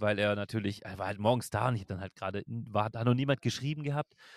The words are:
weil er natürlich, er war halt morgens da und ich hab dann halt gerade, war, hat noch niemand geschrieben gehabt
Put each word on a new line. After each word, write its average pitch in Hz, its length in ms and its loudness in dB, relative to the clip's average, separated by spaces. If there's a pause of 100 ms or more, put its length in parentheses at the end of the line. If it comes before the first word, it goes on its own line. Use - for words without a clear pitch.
weil 104 180 2
er 104 180 4
natürlich, 101 480 -4
er 95 140 -10
war 95 80 -4
halt 101 140 -6
morgens 113 300 4
da 110 180 2
und 123 80 2
ich 101 60 -4
hab - 60 -14
dann 92 120 -6
halt 95 160 -12
gerade, 98 320 -4
war, 110 380 -2
hat 113 200 -2
noch 123 80 6
niemand 135 280 2
geschrieben 147 420 -2
gehabt 143 300 -4 (220)